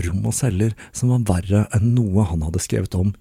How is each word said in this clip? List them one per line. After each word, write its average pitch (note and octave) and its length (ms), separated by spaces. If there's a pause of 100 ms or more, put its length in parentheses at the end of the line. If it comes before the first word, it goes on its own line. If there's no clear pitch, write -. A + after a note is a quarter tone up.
rom F#2+ 240
og A2+ 80
celler G#2+ 400 (160)
som B2 200
var B2 140 (100)
verre G2 280 (120)
enn A2+ 200
noe G#2 320
han D#2+ 160
hadde E2+ 160
skrevet G2 380
om F#2+ 220